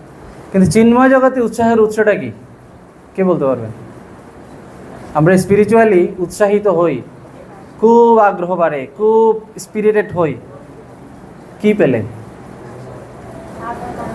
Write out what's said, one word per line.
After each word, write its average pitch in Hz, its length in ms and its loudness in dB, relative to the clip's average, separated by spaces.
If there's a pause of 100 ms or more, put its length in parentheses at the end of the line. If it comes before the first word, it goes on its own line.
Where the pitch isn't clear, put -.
(520)
কিন্তু 190 180 2
চিন্ময় 240 400 4
জগতে 262 300 2
উৎসাহের 226 400 0
উৎসটা 208 340 2
কি? 120 180 -8 (840)
কে 190 80 -2
বলতে 160 200 0
পারবেন? 113 260 -4 (1400)
আমরা 165 240 4
স্পিরিচুয়ালি 202 680 2 (100)
উৎসাহিত 202 500 0
হই, 165 340 0 (800)
খুব 233 380 4
আগ্রহ 180 380 0
বাড়ে, 151 300 -2 (100)
খুব 220 440 2 (180)
স্পিরিটেড 208 580 -2
হই, 156 180 -2 (1300)
কি 208 140 2
পেলে? 127 280 0 (2000)